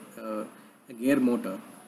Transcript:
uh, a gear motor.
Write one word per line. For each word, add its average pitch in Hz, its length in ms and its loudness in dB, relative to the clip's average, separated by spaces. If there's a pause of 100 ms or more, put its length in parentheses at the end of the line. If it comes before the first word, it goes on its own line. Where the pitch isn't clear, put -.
(180)
uh, 110 260 -4 (460)
a - 20 -14
gear 123 240 4
motor. 120 440 2 (280)